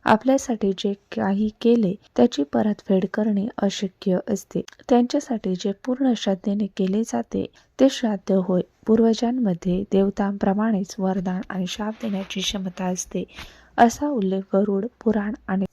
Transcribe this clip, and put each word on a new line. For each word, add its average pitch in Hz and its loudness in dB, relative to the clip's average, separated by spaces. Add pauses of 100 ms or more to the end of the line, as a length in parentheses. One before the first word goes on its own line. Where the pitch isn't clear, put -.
आपल्यासाठी 220 2
जे 202 -2 (240)
काही 214 0 (120)
केले 226 4 (220)
त्याची 247 4
परतफेड 208 0
करणे 214 0 (160)
अशक्य 190 -2 (100)
असते. - -4 (280)
त्यांच्यासाठी 247 0
जे 196 -4 (120)
पूर्ण 254 0
श्रद्धेने 202 -2
केले 196 -2
जाते 233 -4 (340)
ते 262 6
श्राद्ध 214 -4
होय. 185 2 (240)
पूर्वजांमध्ये 226 2 (100)
देवतांप्रमाणेच 196 0
वरदान 190 -2
आणि 185 -4
शाप 214 -6
देण्याची 196 -6
क्षमता 185 -6
असते, 180 -4 (540)
असा 233 4
उल्लेख 196 -2
गरुड 196 2 (180)
पुराण 214 0 (140)
आणि 190 -2